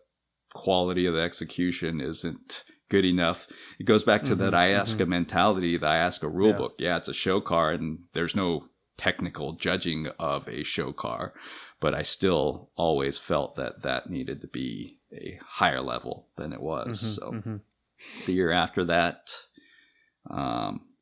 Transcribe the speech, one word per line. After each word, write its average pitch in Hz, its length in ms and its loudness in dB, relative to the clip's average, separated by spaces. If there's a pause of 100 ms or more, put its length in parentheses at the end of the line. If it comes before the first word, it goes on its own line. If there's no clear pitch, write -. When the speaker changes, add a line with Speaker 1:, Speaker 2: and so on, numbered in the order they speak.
(520)
Speaker 1:
quality 90 540 2
of 87 80 0
the 80 80 0
execution 82 800 -2
isn't 80 600 -6 (280)
good 98 160 4
enough, 90 420 2 (320)
it 104 40 -8
goes 107 200 6
back 110 200 6
to 127 100 2
that 95 180 2
Speaker 2:
Mm-hmm, 90 240 6
Speaker 1:
Iasca 104 240 2
Speaker 2:
mm-hmm. 87 100 2
Speaker 1:
mentality, 87 680 2
the 76 80 0
Iasca 80 460 2
rule 98 180 6
Speaker 2:
Yeah. 101 80 2
Speaker 1:
book. - 200 -4
Yeah, 82 200 0
it's - 100 -6
a - 60 -4
show 92 260 2
car, 82 320 2
and 80 280 -4 (120)
there's 85 240 -2
no 87 320 0 (300)
technical 80 560 -4
judging 85 520 -2 (140)
of 71 280 -2
a 67 140 -8
show - 300 -4
car, - 420 -8 (460)
but 76 140 2
I 78 80 -4
still 76 760 2
always 71 420 2
felt - 380 -2
that - 260 -8
that 64 260 -4
needed 65 340 -8
to - 40 -16
be 64 540 -8 (120)
a - 320 -14
higher 71 360 0
level - 560 -8
than 76 160 -8
it - 100 -12
was. 80 380 -4
Speaker 2:
Mm-hmm, 113 80 -2
Speaker 1:
So - 240 -4
Speaker 2:
mm-hmm. 110 240 -8 (680)
Speaker 1:
the 92 60 0
year 90 200 4
after 87 320 2
that, 85 500 2 (960)
um, 58 560 -4 (160)